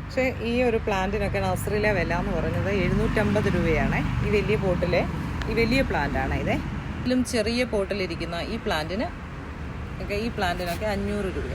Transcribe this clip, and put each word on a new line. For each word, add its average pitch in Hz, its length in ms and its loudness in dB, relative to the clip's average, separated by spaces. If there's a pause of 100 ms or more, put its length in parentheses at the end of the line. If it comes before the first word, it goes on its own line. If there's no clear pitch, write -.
പക്ഷേ 262 220 0 (260)
ഈ - 20 0 (140)
ഒരു 226 180 2
പ്ലാന്റിനൊക്കെ 202 600 0
നഴ്സറിയിലെ 202 440 2 (100)
വില 160 200 0
എന്ന് 180 160 -2
പറയുന്നത് 160 340 0 (120)
എഴുന്നൂറ്റമ്പത് 202 720 2
രൂപയാണ്. 160 420 2 (260)
ഈ 214 120 0
വലിയ 202 180 2 (120)
പോട്ടിലെ 175 360 2 (460)
ഈ - 100 -2
വലിയ 240 300 4
പ്ലാന്റാണ് 139 520 0
ഇതേ. 226 140 0 (420)
ഇതിലും 254 220 2 (120)
ചെറിയ 233 300 0 (100)
പോട്ടിലിരിക്കുന്ന 185 640 -2 (180)
ഈ - 20 -4 (100)
പ്ലാന്റിന് 180 420 -2 (960)
ഒക്കെ, 190 140 -4 (100)
ഈ - 100 -2
പ്ലാന്റിനൊക്കെ 175 600 -2
അഞ്ഞൂറ് 202 420 -2
രൂപ. - 180 -4